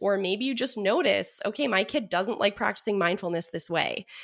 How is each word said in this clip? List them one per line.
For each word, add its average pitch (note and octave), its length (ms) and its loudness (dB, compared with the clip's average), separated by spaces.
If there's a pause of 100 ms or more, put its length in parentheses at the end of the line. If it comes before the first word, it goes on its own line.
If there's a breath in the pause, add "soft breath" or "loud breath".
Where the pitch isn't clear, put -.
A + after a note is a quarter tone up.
or G3 160 2
maybe G3 280 0
you C4+ 100 0
just B3 240 -2
notice, G3+ 640 2
"Okay, C4+ 220 -2
my G3 160 2
kid A3+ 280 -2
doesn't F#3+ 280 0
like G3+ 160 2
practicing G#3 420 -2
mindfulness F3 520 0
this - 200 -6
way. - 380 0 (180 loud breath)